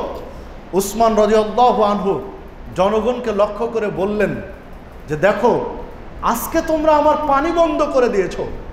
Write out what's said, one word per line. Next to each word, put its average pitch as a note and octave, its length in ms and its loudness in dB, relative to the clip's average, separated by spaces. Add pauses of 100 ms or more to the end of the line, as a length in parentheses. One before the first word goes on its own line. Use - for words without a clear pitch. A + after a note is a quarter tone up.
(720)
উসমান A3 420 2
রাদিয়াল্লাহু G#3+ 680 4
আনহু G3 480 0 (440)
জনগণকে A3 560 0
লক্ষ্য G#3 360 0
করে A3 200 -2
বললেন F#3+ 480 -2 (760)
যে, D3+ 60 -4
"দেখো, F3+ 640 2 (440)
আজকে A#3+ 460 0
তোমরা D#4 280 4
আমার D4 200 4 (120)
পানি C#4 240 2
বন্ধ D#4+ 320 2
করে C4 260 2
দিয়েছো, F3+ 360 -2 (280)